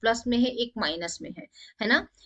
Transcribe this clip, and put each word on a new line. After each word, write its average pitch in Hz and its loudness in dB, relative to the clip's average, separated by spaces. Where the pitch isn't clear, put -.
प्लस 226 2
में 240 2
है, 247 4
एक 240 -4
माइनस 170 -4
में - -10
है, - -16
है 214 0
ना? 277 2